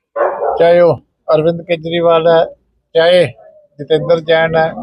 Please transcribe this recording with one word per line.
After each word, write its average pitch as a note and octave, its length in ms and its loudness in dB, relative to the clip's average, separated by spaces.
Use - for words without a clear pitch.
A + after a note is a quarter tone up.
ਚਾਹੇ F3 220 4
ਉਹ E3 160 2
ਅਰਵਿੰਦ E3 280 -2
ਕੇਜਰੀਵਾਲ E3 680 -2
ਹੈ, E3 160 4
ਚਾਹੇ E3+ 320 2
ਜਤਿੰਦਰ E3 400 0
ਜੈਨ D#3+ 360 0
ਹੈ, D#3+ 160 0